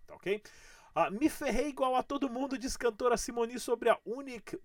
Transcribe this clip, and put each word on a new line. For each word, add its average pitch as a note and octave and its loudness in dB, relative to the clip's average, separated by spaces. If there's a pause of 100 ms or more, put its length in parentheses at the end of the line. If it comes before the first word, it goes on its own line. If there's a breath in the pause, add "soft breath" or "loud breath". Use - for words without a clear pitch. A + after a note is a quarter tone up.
tá D2+ -18
ok? G3+ -4 (540 loud breath)
Ah, D#3 4
"Me B3+ 2
ferrei C4 0
igual C4 0
a B3+ 4
todo C#4 -2
mundo", C4 -4
diz A#3 -6
cantora A#3+ 2
Simone A#3 -2
sobre A#3 2
a G#3+ 4
Unic B3 -10